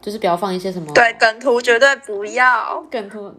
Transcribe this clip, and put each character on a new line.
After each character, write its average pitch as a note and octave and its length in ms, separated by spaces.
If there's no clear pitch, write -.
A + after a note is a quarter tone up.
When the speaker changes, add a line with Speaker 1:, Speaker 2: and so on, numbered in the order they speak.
Speaker 1:
就 - 80
是 G#3 80
不 G#3+ 80
要 F3 120
放 F#3+ 160
一 F3+ 40
些 F#3 140
什 F3 100
么 D3+ 120
Speaker 2:
对， A#3 260
梗 A3+ 220
图 A#3+ 200
绝 A#3+ 160
对 C#4 200
不 G3+ 280
要。 B3 640
Speaker 1:
梗 G#3 200
图， G#3 300